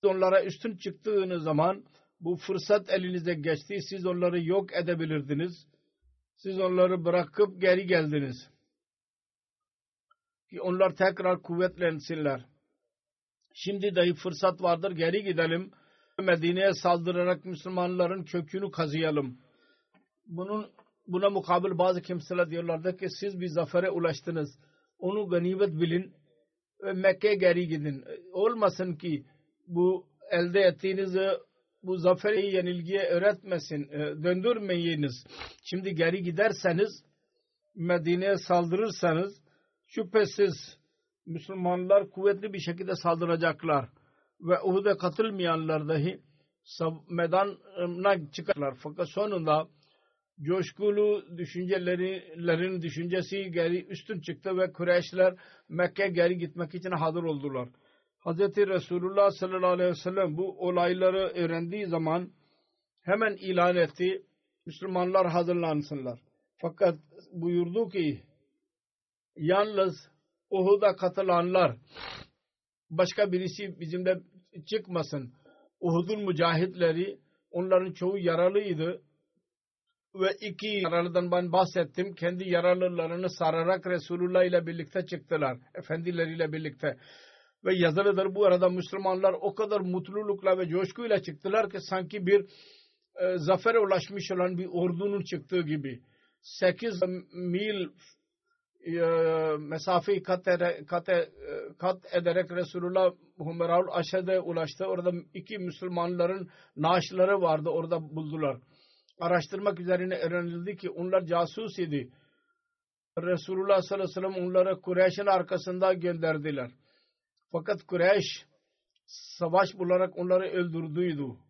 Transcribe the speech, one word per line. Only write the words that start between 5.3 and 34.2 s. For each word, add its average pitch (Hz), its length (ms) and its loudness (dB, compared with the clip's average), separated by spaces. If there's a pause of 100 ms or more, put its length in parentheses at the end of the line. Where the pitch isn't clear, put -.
Siz 190 220 -6
onları 185 460 4
bırakıp 180 560 2
geri 185 260 4
geldiniz. 147 640 0 (2000)
Ki 180 100 -12
onlar 185 360 0
tekrar 185 460 0
kuvvetlensinler. 165 1000 -2 (1080)
Şimdi 196 420 -4
dahi 175 180 4
fırsat 185 480 -2
vardır. 170 280 2
Geri 170 340 0
gidelim. 170 460 0 (480)
Medine'ye 180 540 2
saldırarak 180 720 0
Müslümanların 180 800 -2
kökünü 185 460 -6
kazıyalım." 151 680 -2 (880)
Bunun, 196 440 -8 (360)
buna 185 240 2
mukabil 180 480 0
bazı 180 240 2
kimseler 175 480 -2
diyorlardı 170 460 -4
ki, 190 100 -8 (140)
"Siz 196 200 -6
bir 180 80 -6
zafere 170 420 0
ulaştınız." 165 680 -4 (400)
onu 196 300 -4
ganimet 180 520 0
bilin 170 340 0 (680)
ve 196 100 -4
Mekke'ye 190 420 2
geri 180 340 4
gidin. 147 360 -4 (280)
Olmasın 190 640 0
ki 151 320 -6 (400)
bu 180 400 2 (240)
elde 175 300 2
ettiğinizi 190 680 2 (540)
bu 185 140 -4
zaferi 185 500 2
yenilgiye 180 560 0
öğretmesin, 170 840 0
e, 147 100 -8 (240)